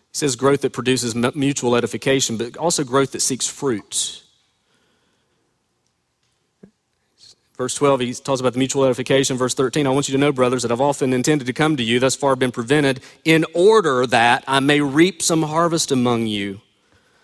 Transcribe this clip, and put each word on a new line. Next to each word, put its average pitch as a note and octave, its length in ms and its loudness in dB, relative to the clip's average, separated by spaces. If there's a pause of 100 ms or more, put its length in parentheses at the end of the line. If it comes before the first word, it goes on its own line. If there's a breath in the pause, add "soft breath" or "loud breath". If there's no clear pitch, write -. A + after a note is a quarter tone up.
(140 soft breath)
says C3+ 220 -2
growth C3+ 260 0
that C3 120 -4
produces A#2+ 400 -2
mu-, A#2+ 220 -2
mutual C3+ 400 0
edification, A#2+ 600 -2
but A#2 220 -8
also D#3+ 260 -2
growth C3+ 280 0
that - 100 -8
seeks B2 240 -4
fruit. - 800 -6 (3250)
Verse B2+ 200 -6
twelve, C#3 240 2
he B2 160 -4
talks C3+ 240 -4
about B2 140 0
the B2+ 60 -4
mutual C3+ 260 0
edification. C3 520 0
Verse B2 160 -2
thirteen, C#3 320 0
"I C3 60 0
want C#3 160 0
you C3+ 60 -4
to C3+ 40 0
know, C#3+ 140 2
brothers, B2+ 320 0
that A#2 80 -2
I've A#2+ 100 0
often C#3 320 0
intended B2+ 320 0
to B2+ 80 -4
come D#3 240 0
to A#2+ 60 -2
you, A#2 160 0
thus B2+ 160 2
far C3+ 200 0
been B2+ 160 0
prevented, C3 500 0 (220 loud breath)
in D#3+ 300 4
order E3+ 540 4
that A#2+ 400 4
I C3+ 140 2
may D3 200 4
reap D3+ 400 2
some D#3+ 220 0
harvest D#3 480 0
among B2 340 0
you, G2+ 360 -4 (640)